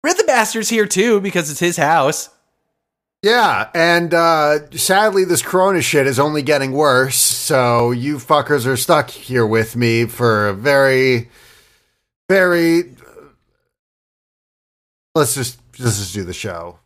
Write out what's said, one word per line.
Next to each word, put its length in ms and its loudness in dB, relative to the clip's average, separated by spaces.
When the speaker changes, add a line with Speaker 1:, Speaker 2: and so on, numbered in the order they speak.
Speaker 1:
Rhythm 220 -2
Bastard's 440 -2
here 180 0
too, 340 0
because 300 -4
it's 80 -10
his 180 -2
house. 540 0
Speaker 2:
Yeah, 540 0
and, 400 2
uh, 560 2
sadly, 540 0
this 180 -2
corona 400 0
shit 240 2
is 100 -2
only 240 0
getting 300 -2
worse, 460 2
so 720 0
you 260 -6
fuckers 480 0
are 120 0
stuck 340 0
here 340 -2
with 300 -2
me 300 0
for 440 0
a 60 -4
very, 760 2
very, 640 2
let's 220 0
just, 260 -8
let's 220 -2
just 160 -10
do 80 -6
the 100 -10
show. 520 -12